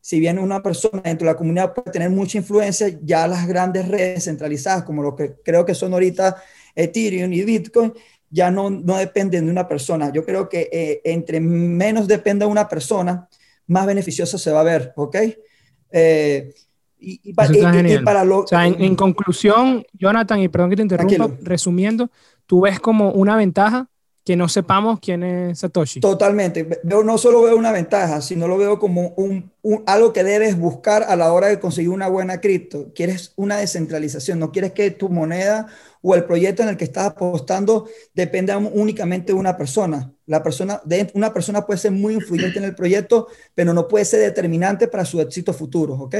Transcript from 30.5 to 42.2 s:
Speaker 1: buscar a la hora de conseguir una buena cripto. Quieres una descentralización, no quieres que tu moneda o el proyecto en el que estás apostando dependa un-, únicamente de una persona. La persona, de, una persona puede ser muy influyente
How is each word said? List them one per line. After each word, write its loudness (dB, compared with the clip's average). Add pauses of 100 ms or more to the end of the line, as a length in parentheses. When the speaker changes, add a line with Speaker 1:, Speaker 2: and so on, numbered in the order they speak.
Speaker 1:
buscar 0
a 2
la 2
hora 4
de 2
conseguir -4
una -4
buena -2
cripto. -2
Quieres -6
una -4
descentralización, -6
no -4
quieres -4
que 0
tu -6
moneda -2 (340)
o 2
el 2
proyecto 0
en 2
el -4
que -4
estás -4
apostando -2 (260)
dependa -2
un-, -2
únicamente -2
de 2
una 0
persona. -2 (140)
La 0
persona, -4
de, 0
una 0
persona -2
puede -2
ser 0
muy 0
influyente -2